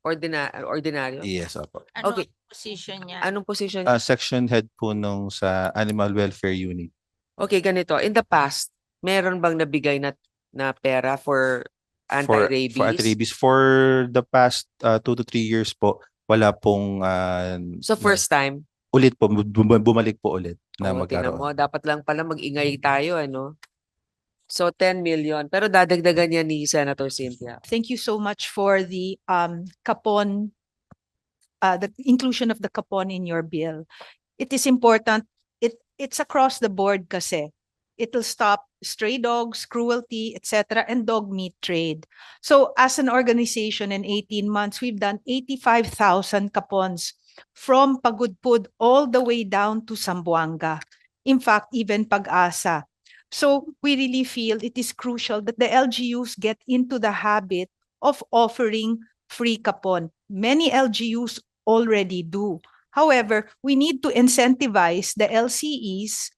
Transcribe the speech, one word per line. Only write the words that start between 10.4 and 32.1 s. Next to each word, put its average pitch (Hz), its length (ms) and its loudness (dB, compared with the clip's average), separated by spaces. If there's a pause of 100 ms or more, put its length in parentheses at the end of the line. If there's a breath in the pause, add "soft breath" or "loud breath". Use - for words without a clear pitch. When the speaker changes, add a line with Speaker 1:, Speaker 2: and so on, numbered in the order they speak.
Speaker 1:
na 135 160 -4
pera 131 480 -2
for 131 480 -2 (400)
Speaker 2:
For, 139 160 -2
Speaker 1:
anti-rabies? 120 480 2
Speaker 2:
for 113 160 2
anti-rabies. 110 480 0
For 131 240 6 (480)
the 120 160 2
past, 123 400 4 (160)
uh, 113 160 4
two 117 160 0
to 117 80 -2
three 117 240 -2
years 110 320 -2
po, 101 240 0 (240 soft breath)
wala 107 320 4
pong, 101 480 0
uh, 92 560 -2 (240)
Speaker 1:
So, - 80 0
Speaker 2:
na- 220 80 -2
Speaker 1:
first 202 320 0
time? 143 320 0 (320)
Speaker 2:
Ulit 131 160 8
po, - 160 2
bu-, 104 160 2
bu-, 107 320 4
bumalik 110 400 4
po 92 240 -4
ulit 87 160 -10 (240)
na 95 160 -4
Speaker 1:
Oo, 90 80 -4
tingnan 90 320 -4
Speaker 2:
magkaroon. - 0 -
Speaker 1:
mo, 143 160 -6
dapat 143 320 -4
lang 151 160 -2
pala 151 240 -4
mag-ingay 143 560 -4
tayo, 143 400 0
ano? 135 400 -10 (880)
So, 175 240 -2
ten 185 320 0
million. 151 480 -2
Pero 202 160 0
dadagdagan 175 640 4
niya 165 160 0
ni 151 160 -4
Senator 139 480 -2
Cynthia. 123 560 -12
Speaker 4:
Thank 226 240 -4
you 240 80 -6
so 214 160 -4
much 208 320 -6
for 196 320 2
the, 185 480 -6
um, 175 400 -2 (160)
Capon, 208 720 -2 (1040)
uh, 190 160 2
the 202 240 -6
inclusion 254 480 2